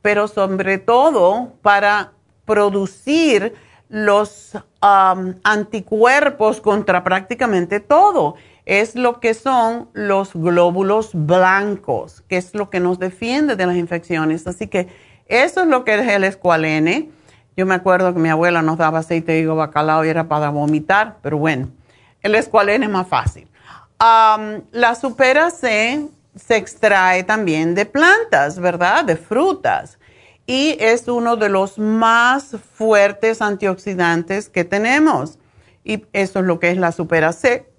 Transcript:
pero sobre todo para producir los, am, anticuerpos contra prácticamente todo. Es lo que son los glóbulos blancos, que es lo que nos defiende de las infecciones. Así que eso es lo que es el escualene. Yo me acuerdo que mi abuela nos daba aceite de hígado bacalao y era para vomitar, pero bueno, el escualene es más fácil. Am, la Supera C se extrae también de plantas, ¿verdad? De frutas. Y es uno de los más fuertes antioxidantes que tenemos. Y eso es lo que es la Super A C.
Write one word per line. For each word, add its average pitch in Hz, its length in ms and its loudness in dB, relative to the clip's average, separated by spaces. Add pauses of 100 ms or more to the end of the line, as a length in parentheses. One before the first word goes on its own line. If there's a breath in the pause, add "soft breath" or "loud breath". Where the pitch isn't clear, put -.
pero 208 260 0
sobre 190 500 -2
todo 240 840 2
para 202 520 2 (320)
producir 214 1080 0 (360 loud breath)
los, 208 680 -2 (240)
am, 185 640 2
anticuerpos 220 1160 0
contra 196 420 0
prácticamente 190 760 -2
todo. 285 560 2 (300 loud breath)
Es 214 300 -2
lo 240 240 -2
que 226 160 -2
son 233 580 -2
los 196 400 -2
glóbulos 180 800 0
blancos, 185 1120 0
que 185 100 -4
es 180 180 -8
lo 202 140 -6
que 185 100 -4
nos 180 180 -2
defiende 233 580 -4
de 185 120 -2
las 180 100 -2
infecciones. 165 680 -4
Así 190 200 -10
que 185 220 -4 (380 loud breath)
eso 285 340 0
es 349 60 2
lo 254 160 2
que 214 120 0
es 247 120 0
el 202 160 0
escualene. 170 880 -2 (440 loud breath)
Yo 190 120 -2
me 185 80 2
acuerdo 185 380 0
que 175 60 -4
mi 160 100 0
abuela 165 340 2
nos 160 140 -2
daba 160 220 0
aceite 165 320 -4
de 160 80 0
hígado 160 180 -2
bacalao 156 480 0
y 160 40 0
era 165 180 -2
para 151 220 -2
vomitar, 156 720 -2
pero 151 160 -6
bueno, 143 320 -4 (520 soft breath)
el 208 120 -2
escualene 220 520 0
es 208 60 -4
más 185 160 -2
fácil. - 400 -4 (500 loud breath)
Am, 214 720 2
la 233 240 0
Supera 269 560 0
C 247 560 -4 (280)
se 220 220 -2
extrae 185 680 0
también 175 520 -2
de 202 100 0
plantas, 277 760 2
¿verdad? 180 460 0
De 170 100 0
frutas. 254 840 -4 (460 soft breath)
Y 269 340 -2
es 233 280 0
uno 233 300 -2
de 208 120 0
los 196 300 -2
más 226 760 0 (180)
fuertes 220 680 0
antioxidantes 190 1080 -4
que 175 140 -4
tenemos. 214 760 0 (440 soft breath)
Y 214 300 -8
eso 196 260 -4
es 185 60 -2
lo 170 140 -2
que 170 120 0
es 180 60 -2
la 175 140 0
Super 165 320 0
A 165 100 2
C. 240 340 -2 (120)